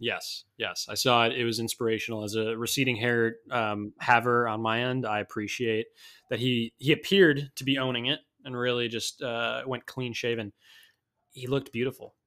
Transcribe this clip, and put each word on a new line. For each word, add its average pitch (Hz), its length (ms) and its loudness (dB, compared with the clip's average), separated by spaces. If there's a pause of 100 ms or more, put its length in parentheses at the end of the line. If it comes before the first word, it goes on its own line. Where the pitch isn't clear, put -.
Yes, 107 420 -6 (160)
yes. 104 300 -6
I 107 60 -8
saw 120 320 4
it. 113 60 2
It 123 120 -2
was 117 160 -2
inspirational. 113 640 -2
As 104 100 -6
a 110 240 -2
receding 123 380 0
hair, 117 400 2 (160)
um, 107 480 -2
haver 120 480 4
on 110 120 -4
my 113 220 0
end, 127 240 -2
I 107 140 0
appreciate 110 640 -2 (440)
that 117 100 -2
he, 120 380 0
he 135 120 0
appeared 147 640 4
to 135 100 -10
be 135 140 0
owning 127 280 -2
it 147 120 -2 (260)
and 131 140 -8
really 120 300 0
just, 113 340 -6
uh, 117 420 -2
went 127 220 -6
clean 127 260 -6
shaven. 113 400 -4 (800)
He 127 160 -14
looked 135 260 -2
beautiful. 123 440 -4 (100)